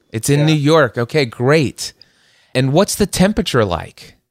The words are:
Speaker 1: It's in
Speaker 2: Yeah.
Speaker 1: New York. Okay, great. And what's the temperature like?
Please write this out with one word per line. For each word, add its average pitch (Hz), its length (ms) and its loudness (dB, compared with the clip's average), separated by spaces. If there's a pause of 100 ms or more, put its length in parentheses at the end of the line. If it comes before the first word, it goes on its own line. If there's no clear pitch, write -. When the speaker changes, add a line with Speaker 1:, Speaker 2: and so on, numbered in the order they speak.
(120)
Speaker 1:
It's 113 180 -4
in 143 100 2
Speaker 2:
Yeah. 147 80 2
Speaker 1:
New 156 80 2
York. 147 420 2
Okay, 131 280 -2
great. 123 680 -2 (600)
And 131 200 0
what's 190 220 2
the 208 100 -2
temperature 180 580 0
like? - 520 -8 (160)